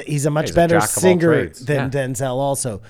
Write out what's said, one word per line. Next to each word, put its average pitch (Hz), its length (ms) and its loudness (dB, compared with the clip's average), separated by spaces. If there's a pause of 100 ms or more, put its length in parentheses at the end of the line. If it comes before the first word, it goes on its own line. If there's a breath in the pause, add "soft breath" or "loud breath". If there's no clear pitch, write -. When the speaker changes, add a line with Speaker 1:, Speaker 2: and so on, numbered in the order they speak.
Speaker 1:
he's 147 240 -2
a - 20 2
much 147 160 -2
Speaker 2:
He's 104 60 -6
a - 20 -8
Speaker 1:
better 170 220 4
Speaker 2:
jack 104 160 4
of - 60 -4
all - 40 -4
Speaker 1:
singer 170 320 4
Speaker 2:
trades. 120 320 -2
Speaker 1:
than 135 260 -2
Speaker 2:
Yeah. 139 140 -2
Speaker 1:
Denzel 131 300 -4
also. 131 540 -4